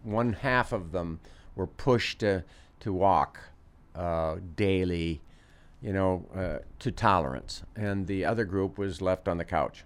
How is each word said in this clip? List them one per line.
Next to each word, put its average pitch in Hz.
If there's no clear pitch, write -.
one 113
half 127
of 90
them 85
were 92
pushed -
to, 98
to 107
walk, 90
uh, 82
daily, 90
you 110
know, 92
uh, 87
to -
tolerance. 82
And 101
the 95
other 113
group 95
was 95
left 92
on 87
the 85
couch 76